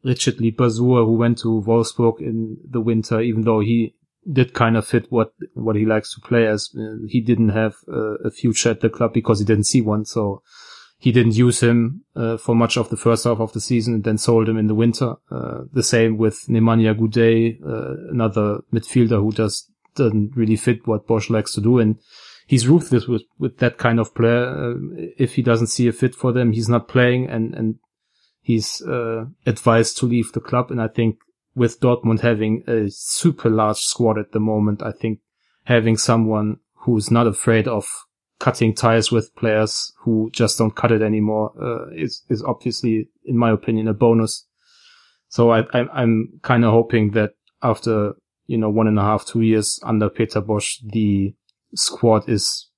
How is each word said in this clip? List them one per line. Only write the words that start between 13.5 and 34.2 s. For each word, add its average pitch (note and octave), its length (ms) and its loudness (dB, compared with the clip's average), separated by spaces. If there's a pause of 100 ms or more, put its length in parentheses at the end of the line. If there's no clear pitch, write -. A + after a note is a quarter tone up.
the G#2+ 80 -6
season A#2 340 0
and G#2 80 -2
then A2 140 0
sold A2+ 320 2
him A2+ 80 0
in G#2+ 100 2
the G#2+ 160 2
winter. A#2+ 320 0 (160)
Uh, B2 320 -8 (100)
the B2+ 100 0
same A2+ 340 2
with A2 200 0 (100)
Nemanja A2+ 460 4
Gudej, A2+ 680 2
uh, A2+ 480 -10
another G#2+ 480 -2 (120)
midfielder A#2 500 2
who G#2+ 100 0
just G#2+ 400 -4 (240)
doesn't A2 400 0
really A2 220 2
fit - 300 -2
what G#2+ 200 -4
Bosz A2 220 -2
likes A2 240 -2
to G#2 80 -4
do. A#2+ 180 4
And G#2+ 180 2 (500)
he's B2 200 2
ruthless C#3 400 4
with, A#2 160 -2 (140)
with C3 200 -6
that A#2+ 200 0
kind A#2 220 2
of A2 140 -2
player. A#2+ 340 2
Uh, A#2+ 280 -6 (420)
if B2+ 180 0
he C3+ 60 0
doesn't A#2 340 0
see B2 120 2
a A2 60 2
fit - 220 -2
for B2+ 180 -2
them, B2 180 2
he's A2 180 -2
not A#2+ 180 0
playing B2 420 0
and, A2+ 260 -4
and A2 200 -4 (680)
he's, - 400 -2
uh, A2+ 440 -6 (200)
advised A2+ 520 2
to - 80 -2
leave A#2+ 280 0
the A#2 80 -6
club. B2 300 -4
And A#2+ 100 -4
I A2 80 -2
think A2+ 300 -2 (360)
with A#2+ 240 0
Dortmund B2 420 2
having A2 460 0
a A2 220 -2
super - 600 -2
large G#2+ 300 0
squad A2 380 0
at G#2 140 -8